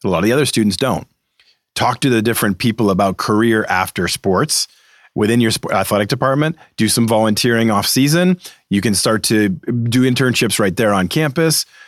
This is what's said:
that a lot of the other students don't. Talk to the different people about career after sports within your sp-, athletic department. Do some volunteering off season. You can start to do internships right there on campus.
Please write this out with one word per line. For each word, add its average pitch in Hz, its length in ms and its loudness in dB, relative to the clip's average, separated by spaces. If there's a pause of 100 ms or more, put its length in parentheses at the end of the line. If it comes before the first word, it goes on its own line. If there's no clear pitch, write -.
that 104 60 -4
a - 20 0
lot 85 80 0
of 87 60 0
the 113 80 2
other 139 140 2
students 104 300 0
don't. 113 300 -2 (680)
Talk 120 240 -2
to 139 100 0
the 117 100 2
different 107 380 -2
people 110 320 0
about 95 260 0
career 110 520 0
after 92 400 -2
sports - 600 -2 (460)
within 113 260 0
your 110 140 2
sp-, - 180 -8
athletic 101 360 0
department. 139 480 0 (200)
Do 113 120 0
some 113 180 0
volunteering 113 640 2
off 101 160 0
season. 175 520 2 (300)
You 101 120 0
can 107 140 0
start 110 300 0
to 107 240 2
do 120 640 0
internships 123 480 0
right 98 180 0
there 110 160 2
on 92 160 0
campus. 156 560 0 (240)